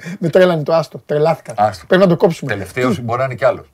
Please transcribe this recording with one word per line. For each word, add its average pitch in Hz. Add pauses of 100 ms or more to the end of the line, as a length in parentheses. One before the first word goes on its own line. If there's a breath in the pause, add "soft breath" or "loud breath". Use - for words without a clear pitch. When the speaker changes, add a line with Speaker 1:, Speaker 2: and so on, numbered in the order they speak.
(200 loud breath)
Speaker 1:
με 170
τρέλανε 180
το 165
άστο, 151
τρελάθηκα. 151
Speaker 2:
Άστο. 104
Speaker 1:
Πρέπει 185
να 190
το 170
κόψουμε. 165
Speaker 2:
Τελευταίος 117
Speaker 1:
Τι; 135
Speaker 2:
μπορεί 120
να 131
είναι 127
κι 131
άλλος. 101